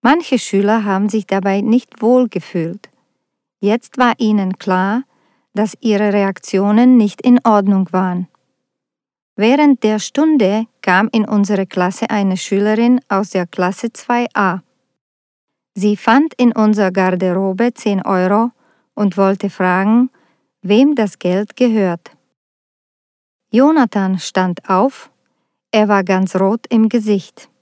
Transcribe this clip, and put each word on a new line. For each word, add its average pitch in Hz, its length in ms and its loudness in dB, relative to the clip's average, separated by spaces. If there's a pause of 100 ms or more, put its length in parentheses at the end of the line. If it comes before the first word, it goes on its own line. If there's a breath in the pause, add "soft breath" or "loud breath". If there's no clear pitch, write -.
Manche 269 360 0
Schüler 202 480 -2
haben 202 240 -2
sich 208 160 -4
dabei 196 360 -2
nicht - 400 -2
wohl 247 280 2
gefühlt. 170 600 -8 (720)
Jetzt 208 380 -2
war 247 200 2
ihnen 202 420 -2
klar, 196 440 -2 (500)
dass 208 280 -4
ihre 208 320 0
Reaktionen 208 840 2
nicht 208 240 0
in 247 220 4
Ordnung 202 480 2
waren. 185 360 -4 (1080)
Während 277 480 2
der 214 160 0
Stunde 226 680 0 (140)
kam 190 300 0
in 214 160 0
unsere 196 380 0
Klasse 180 440 -4
eine 196 280 -2
Schülerin 214 720 0
aus 196 220 -2
der 180 160 -4
Klasse 190 440 -4
zwei 240 420 -4
A. 190 260 -2 (1120)
Sie 208 240 -2
fand 277 380 0
in 240 160 2
unserer 214 400 0
Garderobe 185 840 -2
zehn 196 300 -4
Euro 196 480 0 (440)
und 202 220 -2
wollte 196 320 0
fragen, 196 600 0 (520)
wem 262 340 2
das 214 240 -4
Geld 185 360 -4
gehört. 208 560 -2 (1400)
Jonathan 220 720 2
stand 185 500 -4
auf, 202 400 -2 (640)
er 214 160 2
war 196 160 2
ganz 190 320 -2
rot 190 340 0
im 220 200 2
Gesicht. 214 600 -4 (120)